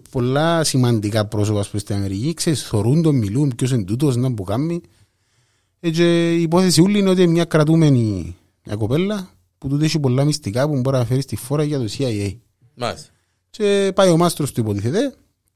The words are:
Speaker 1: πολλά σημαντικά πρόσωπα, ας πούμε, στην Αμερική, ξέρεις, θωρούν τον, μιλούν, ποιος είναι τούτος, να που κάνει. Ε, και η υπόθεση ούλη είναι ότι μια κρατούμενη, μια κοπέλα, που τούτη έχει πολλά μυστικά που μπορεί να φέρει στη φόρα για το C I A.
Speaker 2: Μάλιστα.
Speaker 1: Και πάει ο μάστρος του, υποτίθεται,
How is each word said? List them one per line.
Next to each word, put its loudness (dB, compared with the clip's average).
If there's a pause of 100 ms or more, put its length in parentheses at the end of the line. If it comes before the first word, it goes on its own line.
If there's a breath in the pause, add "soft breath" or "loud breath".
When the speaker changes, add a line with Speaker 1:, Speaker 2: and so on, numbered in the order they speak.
(100)
Speaker 1:
πολλά 0
σημαντικά 0
πρόσωπα, -2
ας -4
πούμε, -6
στην -8
Αμερική, -4
ξέρεις, -2
θωρούν 0
τον, 2
μιλούν, 0
ποιος -2
είναι 0
τούτος, 0
να -2
που -8
κάνει. -4 (1000)
Ε, -2
και 2
η 2
υπόθεση 2
ούλη 4
είναι 2
ότι 4
μια 2
κρατούμενη, 2 (280)
μια -10
κοπέλα, -4 (280)
που -10
τούτη 0
έχει 0
πολλά 0
μυστικά -2
που -2
μπορεί 0
να 0
φέρει -2
στη -8
φόρα -4
για -4
το -4 (140)
C -2
I -2
A. -10 (380)
Speaker 2:
Μάλιστα. -10 (420)
Speaker 1:
Και 0
πάει 4
ο 4
μάστρος 0
του, -4
υποτίθεται, -2 (420)